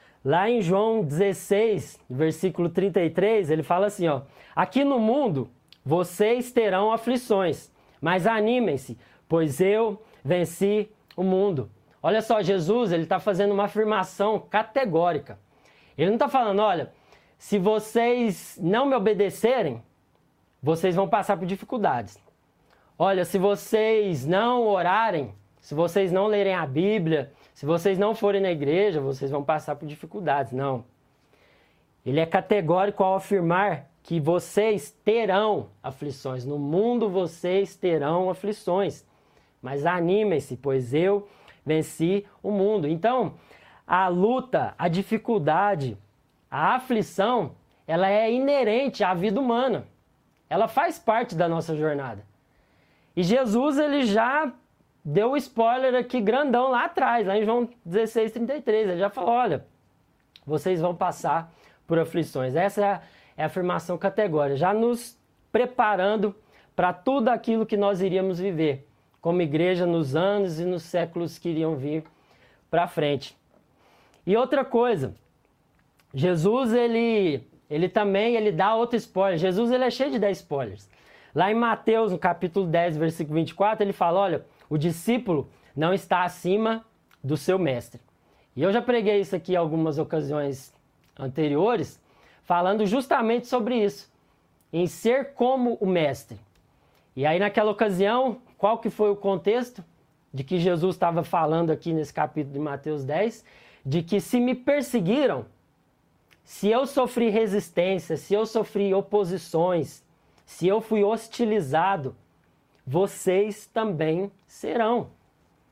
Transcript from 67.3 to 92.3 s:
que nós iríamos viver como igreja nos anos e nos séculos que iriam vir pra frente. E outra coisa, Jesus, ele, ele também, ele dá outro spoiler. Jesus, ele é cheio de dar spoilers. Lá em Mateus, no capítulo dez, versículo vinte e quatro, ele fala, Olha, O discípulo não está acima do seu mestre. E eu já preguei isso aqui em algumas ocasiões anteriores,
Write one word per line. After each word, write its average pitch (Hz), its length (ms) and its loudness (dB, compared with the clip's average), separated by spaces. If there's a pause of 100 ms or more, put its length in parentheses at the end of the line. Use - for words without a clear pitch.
que 220 100 -2
nós 202 240 2
iríamos 190 380 0
viver 160 480 -2 (340)
como 175 220 0
igreja 175 420 0
nos 165 320 0
anos 190 440 0
e 165 40 -4
nos 180 180 -4
séculos 170 560 -6
que 170 120 -6
iriam 160 260 -2
vir 147 280 -6 (640)
pra 170 160 2
frente. 147 500 -4 (920)
E 185 100 2
outra 254 280 2
coisa, 226 500 0 (1000)
Jesus, 185 580 2
ele, 226 720 0 (220)
ele 160 200 0
também, 208 460 0
ele 214 180 2
dá 190 220 2
outro 233 220 0
spoiler. 190 420 0
Jesus, 190 320 0
ele 254 140 2
é 247 60 2
cheio 262 200 -2
de 262 80 -2
dar 202 120 2
spoilers. 135 580 -6 (460)
Lá 180 160 2
em 220 40 0
Mateus, 226 580 2
no 175 60 -2
capítulo 180 480 -2
dez, 170 300 0
versículo 156 420 -2
vinte 160 120 0
e - 40 -18
quatro, 214 300 0
ele 196 80 0
fala, 175 260 0
Olha, 190 280 0 (240)
O 156 80 0
discípulo 175 720 0 (240)
não 160 180 0
está 185 300 0
acima 214 640 -2 (360)
do 139 140 -2
seu 185 220 0
mestre. 135 420 -4 (540)
E 123 80 -4
eu 190 100 2
já 233 80 2
preguei 226 400 2
isso 196 140 -4
aqui 175 180 -4
em 180 40 2
algumas 160 420 0
ocasiões 143 760 -4 (460)
anteriores, 151 840 -2 (440)